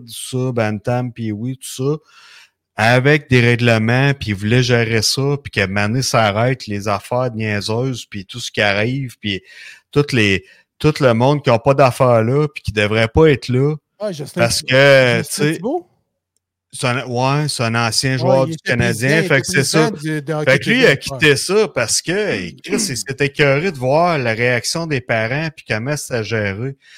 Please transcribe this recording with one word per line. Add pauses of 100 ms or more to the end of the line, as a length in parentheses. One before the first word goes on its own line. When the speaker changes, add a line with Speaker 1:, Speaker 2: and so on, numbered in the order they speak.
Speaker 1:
tout
ça,
Bantam,
puis
oui,
tout
ça, (800)
avec
des
règlements,
puis
il
voulait
gérer
ça,
puis
que
Mané
s'arrête,
les
affaires
niaiseuses,
puis
tout
ce
qui
arrive,
puis (500)
toutes
les, (320)
tout
le
monde
qui
n'a
pas
d'affaires
là,
puis
qui
devrait
pas
être
là, (240)
Speaker 2:
Ah,
Justin
Speaker 1:
parce
Speaker 2:
Thib-,
Speaker 1:
que,
Speaker 2:
Justin
Speaker 1:
tu
sais,
Speaker 2:
Thibault ? (880)
Speaker 1:
c'est
un,
ouais,
c'est
un (120)
ancien
Speaker 2:
Ouais,
Speaker 1:
joueur
Speaker 2:
il
Speaker 1:
du
Speaker 2:
était
Speaker 1:
Canadien,
Speaker 2:
président,
il
Speaker 1:
fait
Speaker 2:
était
Speaker 1:
que
c'est
ça.
Speaker 2:
président
du,
de
Hockey
Speaker 1:
Fait
que
lui,
il
a
Speaker 2:
Québec,
ouais.
Speaker 1:
quitté
ça
parce
que,
Chris,
il
s'était
écœuré
de
voir
la
réaction
des
parents
puis
comment
ça
gérait. (220)